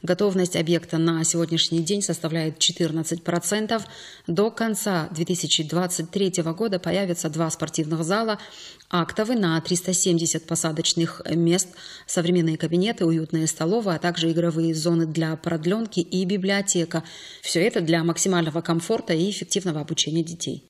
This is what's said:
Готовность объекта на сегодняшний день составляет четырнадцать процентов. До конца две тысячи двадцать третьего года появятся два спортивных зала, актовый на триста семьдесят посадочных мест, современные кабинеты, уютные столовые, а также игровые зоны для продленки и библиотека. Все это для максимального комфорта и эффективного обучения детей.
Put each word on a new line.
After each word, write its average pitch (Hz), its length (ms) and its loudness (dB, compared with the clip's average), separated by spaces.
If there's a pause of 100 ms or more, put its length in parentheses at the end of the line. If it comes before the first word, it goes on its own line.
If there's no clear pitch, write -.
Готовность 180 540 2
объекта 165 400 0
на 165 260 2
сегодняшний 165 580 0
день 196 220 0
составляет 160 560 -2
четырнадцать 165 640 0
процентов. 208 640 -2 (420)
До 196 240 2
конца 202 640 -2
две 165 140 -2
тысячи 165 360 0
двадцать 165 480 -2
третьего 180 440 0
года 196 260 -2
появятся 175 480 -2
два 160 220 -2
спортивных 160 540 -2
зала, 208 340 0 (540)
актовый 208 440 0
на 165 240 2
триста 180 320 -2
семьдесят 170 540 0
посадочных 165 840 -2
мест, 170 380 2 (380)
современные 170 500 2
кабинеты, 180 480 0
уютные 160 420 2
столовые, 185 500 0
а - 40 -2
также 170 320 0
игровые 165 420 2
зоны 165 320 4
для 160 300 0
продленки 175 640 0
и 185 240 0
библиотека. 196 560 0 (640)
Все - 180 0
это 202 220 2
для 165 200 4
максимального 170 600 2
комфорта 175 500 0
и 170 180 2
эффективного 180 500 -2
обучения 156 440 0
детей. 160 460 -8